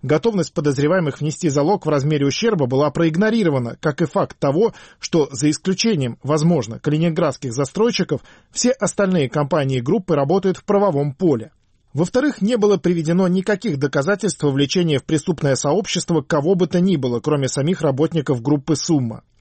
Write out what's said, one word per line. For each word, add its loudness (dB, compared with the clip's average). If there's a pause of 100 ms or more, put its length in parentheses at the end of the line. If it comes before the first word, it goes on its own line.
готовность 0
подозреваемых 0
внести -4
залог 0
в -4
размере 0
ущерба 0
была 0
проигнорирована, 0
как -2
и 0
факт -4
того, 0 (240)
что, 0
за 0
исключением, -2
возможно, 0
калининградских -2
застройщиков, -2 (300)
все 0
остальные 0
компании 0
группы 0
работают 0
в -20
правовом 0
поле. 0 (440)
Во-вторых, 0
не 0
было 4
приведено 0
никаких -2
доказательств -2
вовлечения 2
в -8
преступное 0
сообщество 0
кого 0
бы 0
то 0
ни 2
было, 0
кроме 0
самих -2
работников 0
группы 0
«Сумма». -2 (180)